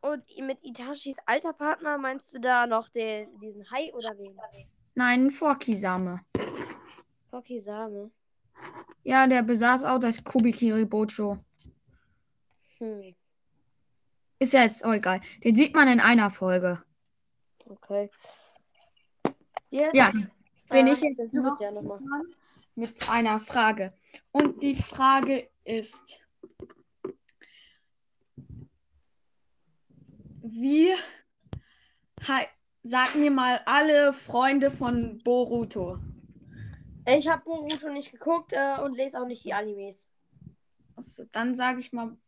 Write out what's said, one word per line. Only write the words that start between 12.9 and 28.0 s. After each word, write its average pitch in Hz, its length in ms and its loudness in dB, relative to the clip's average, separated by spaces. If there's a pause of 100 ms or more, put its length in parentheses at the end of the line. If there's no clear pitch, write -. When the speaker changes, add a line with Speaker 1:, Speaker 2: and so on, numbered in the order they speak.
Speaker 2:
Ist 269 140 0
ja 254 100 8
jetzt 220 220 0
auch 226 80 2
egal. 185 280 -2 (220)
Den 233 120 4
sieht 285 200 4
man 294 140 8
in 240 120 6
einer 220 300 6
Folge. 180 520 -2 (840)
Speaker 1:
Okay. 202 460 -8 (1600)
Jetzt, 294 240 0
Speaker 2:
Ja, 254 160 8 (600)
bin 262 160 8
Speaker 1:
äh, 269 60 6
Speaker 2:
ich 294 80 2
jetzt 285 180 -2
Speaker 1:
du 233 60 -6
bist 233 100 -12
Speaker 2:
noch 262 260 0
Speaker 1:
ja 208 100 -6
noch 208 120 -12
mal. 202 160 -10
Speaker 2:
dran 285 360 -10 (400)
mit 226 340 -8
einer 220 320 0
Frage. 214 540 -2 (380)
Und 285 300 2
die 285 140 0
Frage 269 720 2 (160)
ist, - 560 -8 (4000)